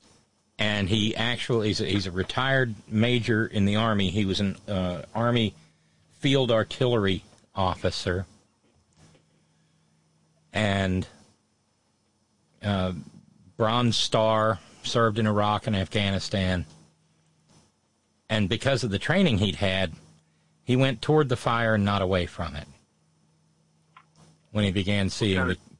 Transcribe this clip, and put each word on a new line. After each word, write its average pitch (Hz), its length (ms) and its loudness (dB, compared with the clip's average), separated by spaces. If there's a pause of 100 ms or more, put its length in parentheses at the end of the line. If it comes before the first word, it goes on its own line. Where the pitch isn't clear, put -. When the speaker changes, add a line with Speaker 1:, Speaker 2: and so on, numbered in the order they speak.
(600)
Speaker 1:
And 104 280 0
he 107 280 0
actually, 117 540 -2
he's 101 120 -2
a, - 40 -2
he's 98 200 -2
a 92 60 -6
retired 127 640 0 (120)
major 113 580 2
in 101 200 0
the 101 100 2
Army. 107 360 0
He 104 120 0
was 95 160 -2
an, 98 160 -2 (120)
uh, 92 340 -4 (120)
Army 117 420 0 (640)
field 135 320 2
artillery 110 720 0 (320)
officer. 92 720 -2 (2250)
And, 98 540 0 (1600)
uh, 95 300 0 (640)
Bronze 117 400 2
Star, 110 640 2 (240)
served 113 340 2
in 110 80 2
Iraq 104 400 2
and 107 100 0
Afghanistan. 95 880 -2 (1600)
And 107 200 0
because 131 340 0
of 117 60 -4
the 95 100 -2
training 165 380 2
he'd 98 180 0
had, 95 380 -2 (680)
he 127 120 0
went 135 260 0
toward 151 280 2
the 123 60 0
fire 117 400 0
and 101 100 2
not 101 160 2
away 92 240 0
from 78 300 -10
it 73 120 -12 (1800)
when 107 120 0
he 98 80 2
began 98 380 0
seeing 95 300 0
Speaker 2:
Okay. 90 140 -2
Speaker 1:
the - 60 -6 (200)